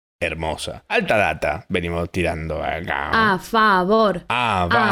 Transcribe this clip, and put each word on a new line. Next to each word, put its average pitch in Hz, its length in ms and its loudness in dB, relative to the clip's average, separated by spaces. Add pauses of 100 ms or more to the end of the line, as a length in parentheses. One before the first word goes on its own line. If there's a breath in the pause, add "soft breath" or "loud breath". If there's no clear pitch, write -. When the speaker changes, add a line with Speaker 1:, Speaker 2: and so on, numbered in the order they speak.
(220)
Speaker 1:
hermosa. 80 680 -6
Alta 196 300 0
data 80 500 0
venimos 85 420 -2
tirando 80 520 -2
acá. 82 720 -2
Speaker 2:
A 180 40 -2
favor. 202 880 2
Speaker 1:
A 110 360 2
Speaker 2:
A 87 40 0 (240)